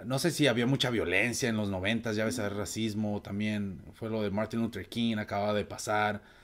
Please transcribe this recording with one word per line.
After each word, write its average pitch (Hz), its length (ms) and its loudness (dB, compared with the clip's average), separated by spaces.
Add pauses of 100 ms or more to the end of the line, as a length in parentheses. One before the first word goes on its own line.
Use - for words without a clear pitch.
no 131 140 0
sé 170 120 2
si 143 160 4
había 117 200 4
mucha 123 240 2
violencia 107 580 2
en 113 80 2
los 104 140 0
noventas, 107 460 0
ya 110 100 0
ves, 110 120 -2
el 104 120 -2
racismo 104 720 -2
también, 101 580 -4 (140)
fue 113 160 -6
lo 110 120 -2
de 104 80 0
Martin 107 300 -2
Luther 104 260 -4
King, 117 300 0
acababa 104 380 0
de 104 100 2
pasar. 107 560 0 (240)